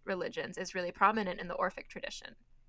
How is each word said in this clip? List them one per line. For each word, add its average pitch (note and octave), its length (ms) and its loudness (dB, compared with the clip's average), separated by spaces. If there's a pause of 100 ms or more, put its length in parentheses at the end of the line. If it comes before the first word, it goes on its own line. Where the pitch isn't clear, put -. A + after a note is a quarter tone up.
religions F3 520 -2
is F#3 160 -4
really F3+ 180 -2
prominent G#3 480 4
in F3+ 80 -6
the F3 60 -2
Orphic - 340 0
tradition. - 460 -10 (360)